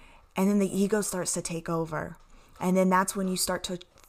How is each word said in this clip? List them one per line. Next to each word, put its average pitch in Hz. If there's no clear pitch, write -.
and 190
then 202
the 190
ego 202
starts 180
to 170
take 165
over. 165
And 185
then 185
that's 190
when 190
you 185
start 180
to 180